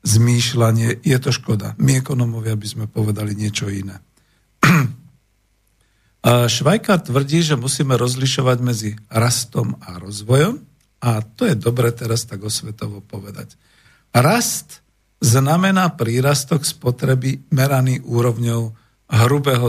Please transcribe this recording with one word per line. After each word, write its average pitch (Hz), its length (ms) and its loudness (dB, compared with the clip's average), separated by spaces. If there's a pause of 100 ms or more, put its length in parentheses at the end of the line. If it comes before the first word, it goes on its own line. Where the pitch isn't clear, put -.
zmýšľanie. 117 960 2
Je 135 160 2
to 127 160 -2
škoda. 107 480 -4
My 135 240 4
ekonómovia 113 560 -2
by 107 80 -10
sme 110 240 -8
povedali 107 400 -2
niečo 104 400 -4
iné. 98 320 -10 (560)
<clears throat> 147 400 4 (1200)
A 120 240 4
Schweikart 170 640 0
tvrdí, 139 320 2
že 151 160 0
musíme 131 400 0
rozlišovať 127 640 0
medzi 110 320 -4 (160)
rastom 117 720 -2
a 90 160 -16
rozvojom 107 560 0 (480)
a 117 160 0
to 214 320 -2
je 123 80 0
dobre 117 320 0
teraz 113 320 -4
tak 101 240 -12
osvetovo 107 560 -8
povedať. - 560 -16 (560)
Rast 175 720 0 (320)
znamená 170 720 4
prírastok 131 720 0
spotreby 131 880 -2
meraný 131 560 2
úrovňou 117 640 -2 (400)
hrubého 123 580 2